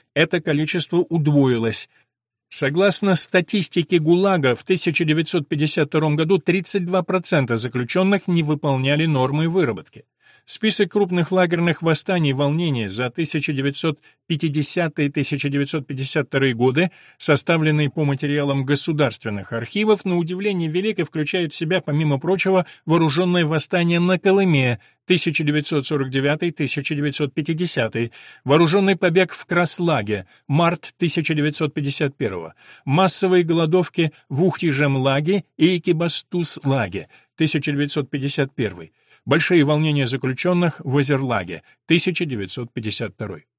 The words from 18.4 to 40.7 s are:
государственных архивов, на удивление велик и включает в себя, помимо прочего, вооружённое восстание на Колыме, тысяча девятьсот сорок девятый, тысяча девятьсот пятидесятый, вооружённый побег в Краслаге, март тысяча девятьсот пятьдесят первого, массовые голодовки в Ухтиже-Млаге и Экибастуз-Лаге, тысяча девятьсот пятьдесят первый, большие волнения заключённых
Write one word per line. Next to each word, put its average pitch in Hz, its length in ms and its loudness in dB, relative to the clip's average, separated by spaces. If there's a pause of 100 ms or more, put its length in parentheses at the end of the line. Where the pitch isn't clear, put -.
государственных 131 880 -2
архивов, 202 520 0
на 180 120 0
удивление 180 520 -2
велик 190 320 -2
и - 20 0
включает 156 500 -2
в - 40 -8
себя, 170 240 0
помимо 147 400 0
прочего, 185 440 0 (200)
вооружённое 170 600 2
восстание 170 540 0
на 180 220 2
Колыме, 165 580 2 (260)
тысяча 165 380 0
девятьсот 147 420 -2
сорок 139 260 -2
девятый, 143 420 0
тысяча 147 420 -4
девятьсот 143 400 -2
пятидесятый, 147 800 -2 (320)
вооружённый 170 500 4
побег 180 380 2
в - 140 -14
Краслаге, 147 800 -2 (200)
март 170 500 0
тысяча 160 380 0
девятьсот 151 400 -2
пятьдесят 139 420 -4
первого, 92 380 -6 (300)
массовые 180 580 4
голодовки 165 720 0 (160)
в 143 160 0
Ухтиже-Млаге 147 960 0 (140)
и 180 220 4
Экибастуз-Лаге, 147 1300 -2 (260)
тысяча 156 380 -2
девятьсот 143 360 -2
пятьдесят 139 460 -2
первый, 90 380 -6 (320)
большие 160 400 4
волнения 151 420 2
заключённых 143 800 -2